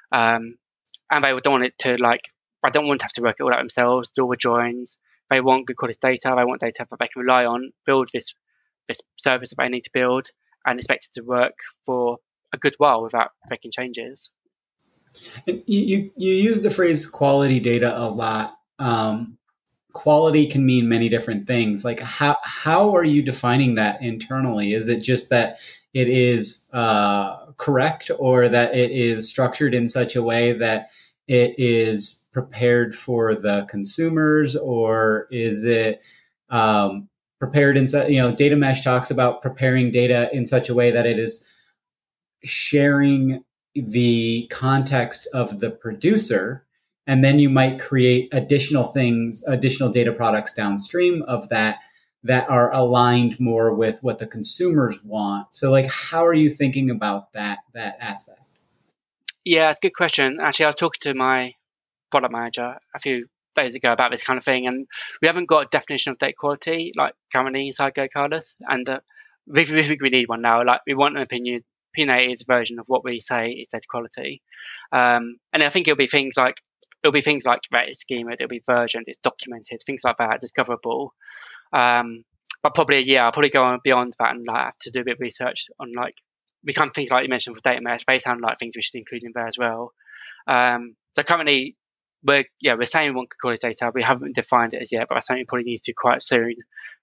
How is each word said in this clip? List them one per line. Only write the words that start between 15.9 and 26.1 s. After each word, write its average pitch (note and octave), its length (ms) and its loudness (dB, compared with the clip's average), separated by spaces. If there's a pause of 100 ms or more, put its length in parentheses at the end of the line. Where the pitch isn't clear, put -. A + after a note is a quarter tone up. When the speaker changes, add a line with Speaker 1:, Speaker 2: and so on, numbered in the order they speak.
Speaker 2:
you F#3+ 180 0
use G#3 280 2
the G#3 80 0
phrase E3+ 400 2
quality C#3 480 2
data A#2 380 2
a A#2 120 -4
lot. A2 480 -4 (220)
Um, G#3+ 600 -2 (540)
quality D3+ 540 4
can C#3 180 0
mean B2 240 4
many A#2 200 2
different A2 400 -2
things. A2 360 0
Like, A#2 140 -4
how, - 460 0
how F#3+ 500 2
are F3 80 4
you D3+ 180 4
defining B2+ 540 2
that G#2+ 280 0
internally? A2+ 720 -4
Is A2 160 -2
it A#2 120 0
just B2 300 2
that A2+ 280 0 (340)
it B2+ 160 0
is, B2 640 2